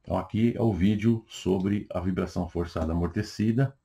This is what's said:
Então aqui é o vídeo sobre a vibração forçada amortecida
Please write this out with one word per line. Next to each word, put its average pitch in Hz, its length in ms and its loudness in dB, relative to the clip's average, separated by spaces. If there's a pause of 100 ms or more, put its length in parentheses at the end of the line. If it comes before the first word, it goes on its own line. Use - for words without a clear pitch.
Então - 160 -4
aqui 107 400 0
é - 40 -4
o 110 120 4
vídeo 104 540 2
sobre 98 640 -2
a - 80 -4
vibração 90 500 -2
forçada 82 440 -4
amortecida 107 920 0